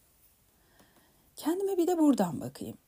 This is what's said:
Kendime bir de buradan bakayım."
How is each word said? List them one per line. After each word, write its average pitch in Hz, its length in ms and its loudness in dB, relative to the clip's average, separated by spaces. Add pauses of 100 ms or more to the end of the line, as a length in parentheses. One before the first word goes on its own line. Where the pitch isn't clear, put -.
(1400)
Kendime 381 420 -2
bir 339 100 2
de 359 100 2
buradan 226 440 2
bakayım." - 360 -12 (100)